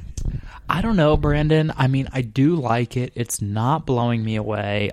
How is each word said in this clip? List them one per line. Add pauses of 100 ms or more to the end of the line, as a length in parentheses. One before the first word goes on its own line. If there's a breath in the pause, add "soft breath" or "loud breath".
(680 loud breath)
I
don't
know,
Brandon.
I
mean,
I
do
like
it.
It's
not
blowing
me
away.